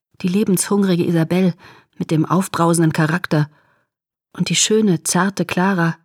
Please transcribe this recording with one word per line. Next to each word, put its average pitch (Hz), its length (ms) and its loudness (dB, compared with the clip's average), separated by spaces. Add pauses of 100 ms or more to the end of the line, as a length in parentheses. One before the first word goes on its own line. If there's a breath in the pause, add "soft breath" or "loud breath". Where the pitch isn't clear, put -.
(220)
Die 190 60 -2
lebenshungrige 190 760 0
Isabel 175 500 0 (440 loud breath)
mit - 120 -6
dem 156 140 2
aufbrausenden 165 680 0
Charakter 156 580 -2 (840 soft breath)
und - 160 -4
die 165 80 -2
schöne, 214 460 0
zarte 185 420 -2
Clara, 180 600 -2